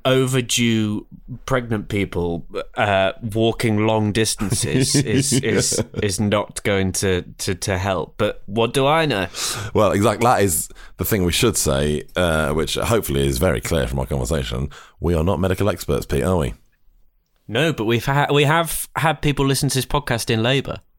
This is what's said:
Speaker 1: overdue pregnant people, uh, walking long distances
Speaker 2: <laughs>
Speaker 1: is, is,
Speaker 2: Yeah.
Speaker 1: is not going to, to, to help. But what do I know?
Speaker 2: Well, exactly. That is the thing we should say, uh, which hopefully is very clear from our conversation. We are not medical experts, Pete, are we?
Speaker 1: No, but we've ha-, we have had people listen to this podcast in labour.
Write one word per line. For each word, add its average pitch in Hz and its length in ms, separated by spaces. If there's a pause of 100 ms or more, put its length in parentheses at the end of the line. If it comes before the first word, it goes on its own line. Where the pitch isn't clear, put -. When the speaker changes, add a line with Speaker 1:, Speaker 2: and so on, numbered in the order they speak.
Speaker 1:
overdue 123 1000 (400)
pregnant 117 420
people, 87 580 (300)
uh, 98 360 (220)
walking 110 520
long 107 260
distances 113 840
Speaker 2:
<laughs> - 20
Speaker 1:
is, 139 360
is, 117 460 (160)
Speaker 2:
Yeah. - 80
Speaker 1:
is 101 180
not 104 420
going 95 300
to, 90 300 (160)
to, - 160
to 92 240
help. 92 400
But - 280
what 113 280
do 135 120
I 156 200
know? 98 220 (440)
Speaker 2:
Well, 104 200
exactly. 104 320
That 117 180
is 90 260 (300)
the 90 80
thing 98 180
we 87 80
should 113 240
say, 73 460 (140)
uh, 80 360
which 78 220
hopefully 73 520
is 69 120
very 78 240
clear 71 240
from 65 120
our 65 80
conversation. 67 640 (320)
We 85 140
are 80 100
not 85 160
medical 95 300
experts, - 340
Pete, 67 200
are 90 120
we? 69 160 (960)
Speaker 1:
No, 135 240
but 113 140
we've 117 180
ha-, 139 280
we 147 120
have 160 520
had 156 260
people 139 240
listen 135 240
to - 80
this 123 80
podcast 131 440
in 113 120
labour. 127 380 (180)